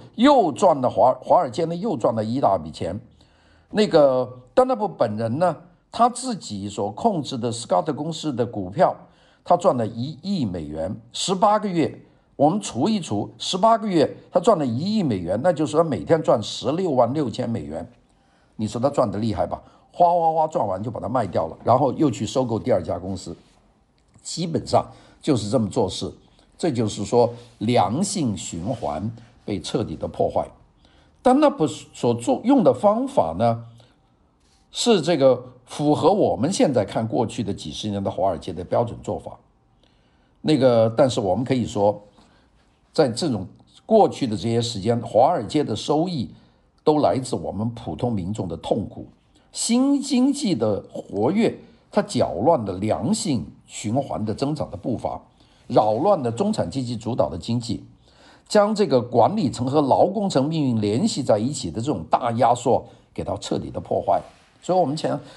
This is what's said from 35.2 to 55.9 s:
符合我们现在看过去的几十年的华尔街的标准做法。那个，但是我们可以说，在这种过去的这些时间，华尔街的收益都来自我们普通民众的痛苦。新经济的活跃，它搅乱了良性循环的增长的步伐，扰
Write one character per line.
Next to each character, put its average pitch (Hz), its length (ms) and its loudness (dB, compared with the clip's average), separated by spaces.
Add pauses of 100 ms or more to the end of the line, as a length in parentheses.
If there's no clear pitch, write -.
符 147 300 0
合 143 180 4
我 135 220 2
们 123 180 0
现 190 220 2
在 107 100 2
看 113 220 -4
过 117 180 -2
去 - 200 -4
的 95 100 -4
几 - 160 -12
十 90 180 -8
年 101 140 -4
的 98 80 -4
华 95 180 -2
尔 90 80 -2
街 85 160 -10
的 85 120 -10
标 117 180 0
准 - 220 -8
做 98 120 -4
法。 - 220 -14 (1000)
那 151 180 2
个， 117 380 6
但 135 120 6
是 123 120 -2
我 95 160 2
们 127 80 -2
可 135 100 0
以 120 100 0
说， 101 380 0 (920)
在 151 160 2
这 135 220 -2
种 95 160 -4 (400)
过 208 220 6
去 127 180 -4
的 107 100 -2
这 85 60 -6
些 117 180 0
时 113 200 -4
间， 113 200 0
华 110 280 4
尔 147 180 -2
街 147 160 0
的 113 140 -4
收 156 320 0
益 135 260 -6 (500)
都 151 160 2
来 107 180 2
自 123 180 -6
我 82 160 -8
们 104 220 -4
普 - 200 -10
通 123 160 -4
民 98 220 -4
众 95 160 -6
的 82 80 -8
痛 101 320 -4
苦。 - 180 -16 (460)
新 262 480 0
经 269 320 2
济 247 220 -2
的 107 360 0
活 107 400 -4
跃， 196 280 0 (320)
它 214 100 -2
搅 95 340 0
乱 127 300 2
了 98 140 -4
良 101 340 -2
性 135 340 -2 (200)
循 - 280 -6
环 131 300 -4
的 107 80 -2
增 139 220 -4
长 - 160 -6
的 - 60 -12
步 117 200 -6
伐， - 240 -6 (460)
扰 110 280 4